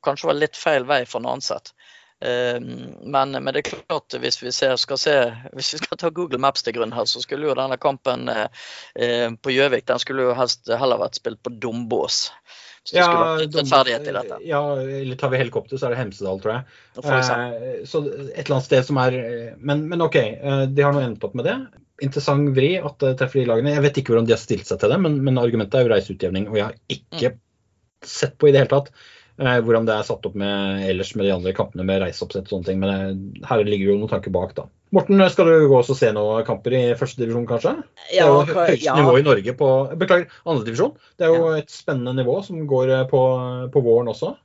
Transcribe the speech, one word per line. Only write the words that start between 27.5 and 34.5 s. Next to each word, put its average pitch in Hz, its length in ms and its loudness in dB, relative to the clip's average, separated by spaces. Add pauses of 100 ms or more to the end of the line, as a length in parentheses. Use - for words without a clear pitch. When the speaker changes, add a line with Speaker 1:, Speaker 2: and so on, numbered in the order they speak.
Speaker 2:
sett - 320 -6
på 151 80 6
i 139 80 8
det 139 60 8
hele 127 100 2
tatt, 139 200 0 (480)
eh, 123 200 2
hvordan 113 260 2
det 113 60 2
er 104 160 0
satt - 180 -6
opp 95 100 -6
med, 98 520 -2
ellers 95 280 -2
med 101 120 0
de 98 80 2
andre 92 180 -2
kampene 92 300 -4
med 95 160 2
reiseoppsett 92 480 -6
og - 60 -6
sånne 90 120 -6
ting, 95 140 -2
men, 98 160 0
eh, 95 540 -8
her 113 180 4
ligger 101 240 0
jo 101 80 4
noen 110 100 -4
tanker 101 220 -4
bak, 92 240 -2